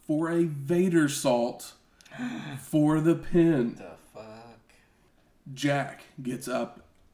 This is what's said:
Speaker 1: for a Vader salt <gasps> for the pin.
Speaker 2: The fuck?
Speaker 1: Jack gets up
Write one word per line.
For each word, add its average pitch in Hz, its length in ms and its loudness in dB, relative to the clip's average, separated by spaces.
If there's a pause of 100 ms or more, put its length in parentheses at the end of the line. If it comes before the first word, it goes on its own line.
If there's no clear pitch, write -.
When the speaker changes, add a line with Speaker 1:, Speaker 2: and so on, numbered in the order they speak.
Speaker 1:
for 160 220 0
a 170 140 2
Vader 165 640 2
salt 123 640 -2 (440)
<gasps> 139 420 -10
for 156 420 2
the 160 140 4
pin. 160 600 2
Speaker 2:
The 85 160 -16 (220)
fuck? 113 460 -20 (920)
Speaker 1:
Jack 139 500 -4 (180)
gets 123 260 -8
up - 340 -6 (320)